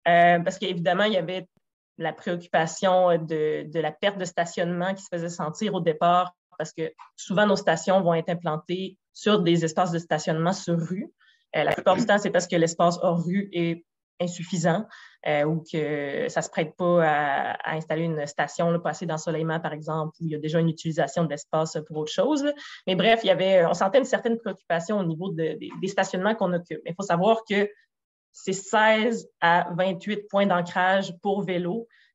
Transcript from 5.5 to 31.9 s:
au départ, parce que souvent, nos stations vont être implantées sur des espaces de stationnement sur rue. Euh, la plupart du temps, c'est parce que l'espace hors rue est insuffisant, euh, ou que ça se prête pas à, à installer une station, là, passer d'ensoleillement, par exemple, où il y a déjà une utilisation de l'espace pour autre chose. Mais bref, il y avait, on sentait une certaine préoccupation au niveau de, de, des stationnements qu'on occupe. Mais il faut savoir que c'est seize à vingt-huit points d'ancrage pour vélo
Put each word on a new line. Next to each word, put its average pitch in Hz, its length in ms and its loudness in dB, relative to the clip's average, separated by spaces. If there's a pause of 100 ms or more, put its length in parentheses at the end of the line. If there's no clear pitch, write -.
au 180 60 -2
départ, 175 540 2 (220)
parce 160 160 -8
que - 200 -8 (220)
souvent, 208 320 2
nos 202 100 4
stations 180 440 2
vont 170 140 2
être 165 160 -2
implantées 175 680 -4 (160)
sur 175 300 2
des 170 220 4
espaces 165 280 0
de 170 60 -2
stationnement 165 560 0
sur 170 240 -2
rue. 185 340 -6 (420)
Euh, 156 80 0
la 151 120 0
plupart - 220 2
du 226 100 0
temps, 202 120 4
c'est 202 120 -2
parce 175 180 0
que 180 80 0
l'espace 170 460 2
hors 175 200 2
rue 196 300 -2
est 170 320 -2 (380)
insuffisant, 175 640 -2 (400)
euh, 147 180 2
ou 156 260 -2
que 147 580 -4
ça 160 140 -4
se - 80 -8
prête 160 260 -4
pas 175 280 4
à, 143 480 0
à - 220 -6
installer 160 300 -4
une 151 220 -2
station, 165 440 -2
là, 170 80 2
passer 170 280 -6
d'ensoleillement, 160 540 -2
par 156 120 -6
exemple, 156 480 -6
où 165 60 -6
il 156 60 -4
y - 20 -6
a 147 40 -6
déjà 156 220 0
une 165 80 4
utilisation 160 560 -2
de 156 60 -2
l'espace 160 560 -4
pour 156 120 -10
autre 151 140 -4
chose. 277 380 0 (360)
Mais 185 100 0
bref, 226 280 4
il 190 40 0
y - 20 6
avait, 185 360 6
on 175 80 2
sentait 190 240 4
une 262 60 4
certaine 226 340 -2
préoccupation 190 600 -4
au 185 60 0
niveau 165 260 -4
de, 160 240 -4
de, - 260 -12
des 185 80 -2
stationnements 190 460 0
qu'on 190 180 -2
occupe. 175 320 -6
Mais 170 80 -8
il - 20 -8
faut 202 80 -10
savoir 202 460 2
que 202 220 0 (600)
c'est - 200 -6
seize 220 760 0 (120)
à 170 340 2
vingt-huit 190 540 -4
points 202 180 2
d'ancrage 185 760 0
pour 202 200 -2
vélo 185 460 -4 (260)